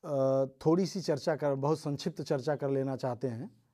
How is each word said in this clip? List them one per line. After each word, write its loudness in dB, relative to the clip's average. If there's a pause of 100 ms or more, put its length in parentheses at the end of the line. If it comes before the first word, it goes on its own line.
अ, 2
थोड़ी 2
सी -4
चर्चा 0
कर, 0
बहुत 2
संक्षिप्त -4
चर्चा 0
कर -2
लेना 0
चाहते -4
हैं। -8 (120)